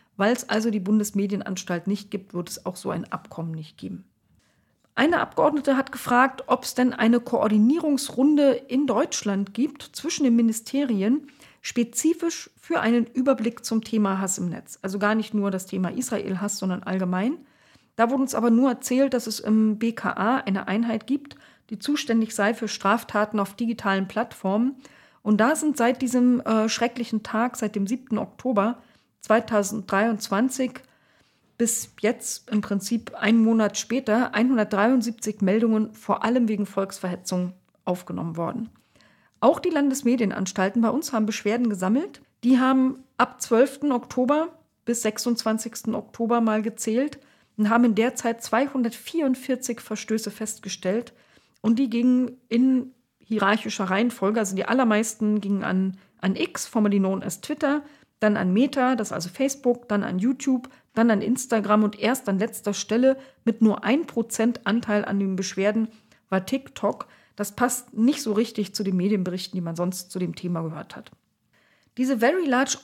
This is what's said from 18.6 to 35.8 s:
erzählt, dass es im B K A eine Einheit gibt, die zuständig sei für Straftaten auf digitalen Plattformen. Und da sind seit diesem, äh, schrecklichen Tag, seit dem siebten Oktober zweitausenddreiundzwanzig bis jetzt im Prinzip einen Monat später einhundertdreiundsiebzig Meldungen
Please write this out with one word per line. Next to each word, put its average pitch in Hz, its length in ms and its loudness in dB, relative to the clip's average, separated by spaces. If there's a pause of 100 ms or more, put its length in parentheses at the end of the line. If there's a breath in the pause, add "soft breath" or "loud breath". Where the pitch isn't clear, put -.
erzählt, 254 420 2
dass 247 140 -2
es 220 140 -6
im 214 380 2
B 226 140 0
K 214 200 -4
A 226 260 0
eine 202 280 -4
Einheit 220 400 -2
gibt, 285 300 -4 (320 soft breath)
die 220 100 -10
zuständig 233 560 -2
sei 214 200 2
für 220 140 -6
Straftaten 214 720 -2
auf 196 160 -2
digitalen 202 540 -2
Plattformen. 220 680 -2 (440 loud breath)
Und 214 220 2
da 285 140 4
sind 302 200 0
seit 240 240 2
diesem, 247 400 4
äh, 220 300 2
schrecklichen 233 520 -2
Tag, 240 340 -2
seit 208 180 -4
dem 202 120 0
siebten 226 300 -4
Oktober 208 600 -2 (420 soft breath)
zweitausenddreiundzwanzig 214 1600 0 (800 soft breath)
bis - 420 -2
jetzt - 500 -4
im 214 100 2
Prinzip 202 540 -4
einen 226 280 4
Monat 220 360 2
später 240 560 0
einhundertdreiundsiebzig 220 1040 2
Meldungen 214 540 2